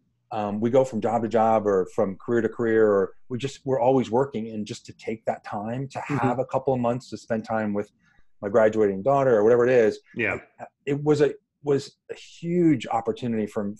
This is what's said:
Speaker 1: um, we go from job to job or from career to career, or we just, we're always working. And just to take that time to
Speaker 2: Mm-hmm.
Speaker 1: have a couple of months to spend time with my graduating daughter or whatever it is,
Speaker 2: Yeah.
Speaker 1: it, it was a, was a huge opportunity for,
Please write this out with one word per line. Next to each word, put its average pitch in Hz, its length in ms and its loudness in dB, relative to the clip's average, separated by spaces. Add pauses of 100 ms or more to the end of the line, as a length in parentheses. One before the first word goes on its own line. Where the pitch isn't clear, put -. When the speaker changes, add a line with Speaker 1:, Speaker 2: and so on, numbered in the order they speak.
(320)
Speaker 1:
um, 104 280 -4
we 117 100 0
go 131 140 4
from 113 160 -6
job 113 220 -2
to 113 60 -2
job 110 380 2
or 95 280 2
from 98 220 -2
career 120 260 -2
to 110 60 0
career, 110 420 2
or 98 220 2 (160)
we 123 100 -6
just, 135 260 -10
we're 131 160 -2
always 120 300 2
working. 113 380 -2
And 107 180 -8
just - 200 -12
to 113 80 -16
take - 320 -10
that 113 180 -4
time 117 440 -8
to 127 100 -14
Speaker 2:
Mm-hmm. 143 180 -4 (100)
Speaker 1:
have 123 120 -2
a 127 80 -2
couple 135 280 -2
of 123 60 -2
months 120 300 -4
to 110 60 -12
spend 110 280 -6
time 110 300 -4
with 101 160 -6 (520)
my 104 60 -6
graduating 107 540 2
daughter 131 340 2
or 104 80 4
whatever 120 200 6
it 127 80 4
is, 110 280 4 (160)
Speaker 2:
Yeah. 104 180 -2 (260)
Speaker 1:
it, - 80 -14 (180)
it 143 180 -4
was 147 180 2
a, 139 100 2 (300)
was 139 340 -2 (140)
a - 40 -16
huge 165 720 0
opportunity 113 580 -4
for, 104 340 -6